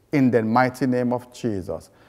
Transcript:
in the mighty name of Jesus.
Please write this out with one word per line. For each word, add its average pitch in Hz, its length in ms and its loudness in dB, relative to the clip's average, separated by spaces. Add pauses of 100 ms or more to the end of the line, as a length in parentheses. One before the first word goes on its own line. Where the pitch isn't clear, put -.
(100)
in 131 200 4
the 113 120 4
mighty 123 440 0
name 123 260 0
of 123 200 -6
Jesus. 92 580 -8 (180)